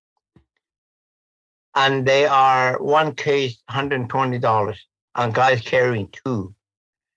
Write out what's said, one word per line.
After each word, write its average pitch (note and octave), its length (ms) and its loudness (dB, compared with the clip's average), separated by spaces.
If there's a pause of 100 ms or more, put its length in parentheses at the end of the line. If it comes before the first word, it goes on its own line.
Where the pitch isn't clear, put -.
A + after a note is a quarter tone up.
(1800)
And C3+ 280 2
they C#3 220 4
are C3 560 2
one D3 320 0
case, C#3 540 -2
hundred C3+ 400 -4
twenty C3 300 -2
dollars. A2 460 -2 (320)
And A#2+ 180 -2
guys B2+ 280 2
carrying B2 460 0
two. G2+ 460 -8 (640)